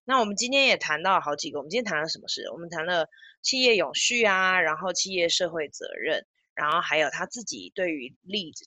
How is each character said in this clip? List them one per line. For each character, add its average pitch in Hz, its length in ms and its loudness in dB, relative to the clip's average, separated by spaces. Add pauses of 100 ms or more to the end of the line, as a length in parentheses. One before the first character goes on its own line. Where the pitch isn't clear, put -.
那 262 140 2
我 220 60 4
们 202 100 -4
今 247 160 -2
天 277 160 6
也 202 100 4
谈 156 260 -2
到 185 160 4
好 147 160 -2
几 147 160 -6
个， 147 80 -6
我 131 40 -6
们 151 60 -16
今 196 80 -2
天 254 60 0
谈 165 180 -2
了 160 60 -2
什 - 120 -8
么 - 80 -18
事？ - 240 -6
我 131 60 -10
们 170 120 -12
谈 160 160 -6
了 175 220 0 (340)
企 262 200 0
业 240 140 6
永 151 200 0
续 240 300 2
啊， 185 360 4
然 156 160 2
后 175 160 -4
企 - 180 -4
业 170 180 2
社 175 200 0
会 160 200 -4
责 - 180 -12 (140)
任， 143 240 -2 (340)
然 147 100 0
后 165 120 2
还 147 160 0
有 147 120 2
他 160 160 -6
自 240 160 -10
己 98 320 -12
对 180 200 -2
于 131 280 -10
绿-， 185 300 -8 (160)